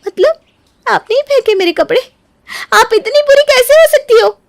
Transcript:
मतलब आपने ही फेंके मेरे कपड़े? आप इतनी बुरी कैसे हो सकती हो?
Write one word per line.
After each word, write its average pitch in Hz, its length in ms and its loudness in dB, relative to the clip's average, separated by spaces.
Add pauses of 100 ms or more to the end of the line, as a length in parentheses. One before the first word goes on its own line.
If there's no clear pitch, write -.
मतलब 494 340 -2 (480)
आपने - 280 -4
ही 554 60 -2
फेंके 539 320 -2
मेरे 370 180 -2
कपड़े? - 280 -2 (720)
आप 480 220 2
इतनी 523 280 -2
बुरी 571 200 2
कैसे 539 320 0
हो 640 160 4
सकती 508 300 2
हो? 415 280 -4